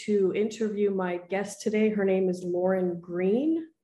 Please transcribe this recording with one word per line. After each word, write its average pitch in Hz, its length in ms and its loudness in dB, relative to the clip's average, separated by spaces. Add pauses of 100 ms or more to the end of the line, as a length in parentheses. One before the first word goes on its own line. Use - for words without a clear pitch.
to 196 280 2
interview 208 560 0
my 180 280 -2 (120)
guest 202 320 -6
today. 214 280 2
Her 208 140 0
name 190 240 2
is 180 140 -2
Lauren 180 580 0
Green. 208 680 0 (160)